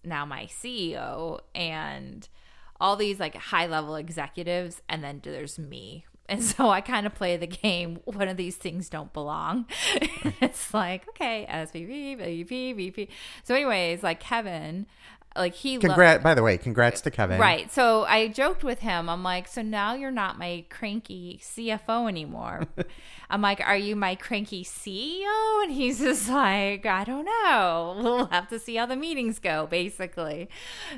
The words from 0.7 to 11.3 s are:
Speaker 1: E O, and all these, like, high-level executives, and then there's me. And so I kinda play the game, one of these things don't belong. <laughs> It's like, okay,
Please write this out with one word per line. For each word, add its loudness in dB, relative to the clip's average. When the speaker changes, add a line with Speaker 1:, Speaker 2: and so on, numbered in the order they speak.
Speaker 1:
E -6
O, -6
and -8
all 6
these, 0
like, -4
high-level 0
executives, -4
and -4
then -10
there's -10
me. -14
And 0
so 4
I 6
kinda 0
play 0
the -4
game, -2
one -2
of -4
these -4
things -6
don't -10
belong. -2
<laughs> 2
It's 0
like, -2
okay, -4